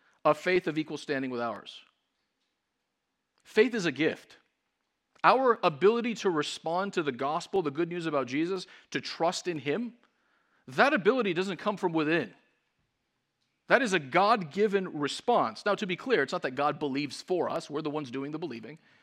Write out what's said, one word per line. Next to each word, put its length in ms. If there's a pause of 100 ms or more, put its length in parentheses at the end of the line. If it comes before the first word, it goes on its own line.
(240)
a 80
faith 340
of 120
equal 180
standing 340
with 120
ours. 340 (1700)
Faith 320
is 120
a 40
gift. 460 (880)
Our 400
ability 520
to 140
respond 640
to 100
the 80
gospel, 520
the 100
good 160
news 180
about 220
Jesus, 380 (260)
to 80
trust 480
in 100
him, 360 (720)
that 240
ability 420
doesn't 220
come 200
from 160
within. 380 (1400)
That 160
is 100
a 60
God-given 1000
response. 680
Now, 80
to 120
be 100
clear, 260
it's 100
not 100
that 120
God 240
believes 440
for 280
us. 180
We're 140
the 80
ones 220
doing 180
the 80
believing. 400 (240)